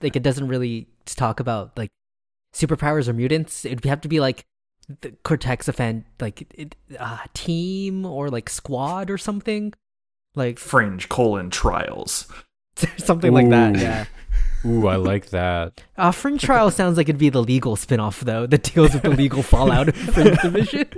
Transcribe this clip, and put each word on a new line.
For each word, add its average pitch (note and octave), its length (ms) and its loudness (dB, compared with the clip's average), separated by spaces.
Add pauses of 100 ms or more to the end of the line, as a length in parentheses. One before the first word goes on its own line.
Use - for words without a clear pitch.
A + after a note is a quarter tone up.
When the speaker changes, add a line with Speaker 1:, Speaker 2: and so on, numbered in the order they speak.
Speaker 1:
like, D3 140 -4
it C3+ 60 -2
doesn't C3+ 260 -2
really B2 400 -4 (180)
talk A#2 340 -4
about, A2+ 360 -6
like, G#2+ 140 -8 (640)
superpowers D3 540 -2
or A#2+ 60 -2
mutants. C#3+ 520 -4
It'd A#2+ 200 -8
have C#3+ 160 -2
to D#3 60 -10
be, D#3 120 0
like, C3 260 -2 (560)
the C3+ 80 -16 (140)
Cortexiphan, B2 800 -4 (180)
like, A2 320 -10
it, D#3 220 -16 (240)
uh, A#2 180 -10 (160)
team F#3+ 720 -6
or, C#3+ 240 -6
like, A#2 200 -6
squad D#3+ 600 -6
or G3 80 -4
something. G#3+ 560 -6 (640)
Like, B2 240 -4
Speaker 2:
Fringe, G2+ 500 0
colon, G2+ 400 0
trials. - 840 -4 (440)
Speaker 1:
<laughs> - 220 -4
something E3 360 2
like B2 160 8
that, A2+ 260 6
Speaker 3:
Ooh. G2 40 2
Speaker 1:
yeah. A2 260 -2 (600)
Speaker 3:
Ooh, A#2 220 2
I F#2+ 80 2
like F#2+ 340 0
that. F2 500 -2 (160)
Speaker 1:
Uh, F3+ 160 2
Fringe C#4+ 300 -4
Trials A3+ 340 4
sounds F3+ 220 2
like D#3 100 2
it'd D3 120 0
be D3 100 6
the C3 120 2
legal B2 340 0
spin-off, G#2+ 460 -2
though, A#2 260 -4
that C#3 160 4
deals D3+ 300 6
with C3+ 100 -2
the D3 80 2
legal C3+ 320 2
fallout C3+ 460 4
of - 60 0
Fringe - 460 4
Division. A3 460 0 (100)